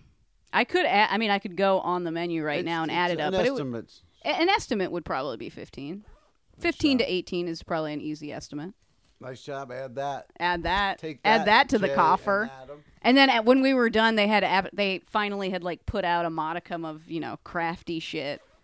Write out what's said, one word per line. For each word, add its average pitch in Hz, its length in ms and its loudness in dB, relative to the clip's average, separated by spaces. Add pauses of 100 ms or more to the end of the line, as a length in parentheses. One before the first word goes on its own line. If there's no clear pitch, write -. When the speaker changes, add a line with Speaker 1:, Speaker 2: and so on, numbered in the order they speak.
(520)
Speaker 1:
I 196 100 2
could 349 240 2
add, 202 240 4
I 202 80 0
mean, 220 120 2
I 202 100 2
could 185 160 -12
go 196 240 4
on 180 240 -2
the 165 80 -4
menu 165 320 -2
right 147 160 -2
Speaker 2:
It's, 180 60 -4
Speaker 1:
now 165 160 -2
and 160 100 -4
Speaker 2:
it's 147 40 -2
Speaker 1:
add 175 140 2
it 175 40 0
Speaker 2:
an 156 60 -4
Speaker 1:
up, 151 120 -2
but 185 120 2
it 165 80 2
would, 254 80 -4
Speaker 2:
estimate. 120 320 -8 (320)
Speaker 1:
a-, - 40 -6
an 320 200 2
estimate 247 440 0
would 170 120 -6
probably 135 320 -4
be 113 140 -10
fifteen. 143 540 -12 (540)
Fifteen 302 380 0
Speaker 2:
Nice 233 100 2
Speaker 1:
to - 40 -4
Speaker 2:
job. 185 80 -2
Speaker 1:
eighteen 175 300 -4
is 165 140 -8
probably 156 300 -4
an 151 80 -8
easy 151 320 -10
estimate. 147 400 -12 (480)
Speaker 2:
Nice 127 220 -14
job. 139 300 -12
Add 127 240 -10
that. 139 300 -6 (120)
Speaker 1:
Add 175 240 0
that. 196 360 -2
Speaker 2:
Take 156 260 -10
Speaker 1:
Add 220 160 4
Speaker 2:
that, - 60 -2
Speaker 1:
that 233 240 6
to 233 80 2
the 190 100 2
Speaker 2:
Jay - 60 0
Speaker 1:
coffer. 190 480 4
Speaker 2:
and 233 80 -8 (120)
Adam. 143 220 -18 (180)
Speaker 1:
And 247 140 6
then 277 140 8
at, 233 140 2
when 262 180 6
we 269 120 4
were 240 160 4
done, 220 260 4
they 208 120 4
had 208 160 4
ab-, 185 280 2
they 190 340 -2
finally 202 440 -2
had, 180 140 -4
like, 170 220 -6
put 196 180 -4
out 175 220 2
a 165 40 -2
modicum 165 540 -6
of, 160 260 -12
you 165 100 -6
know, 120 240 -8
crafty 165 540 -6
shit. 147 440 -8 (220)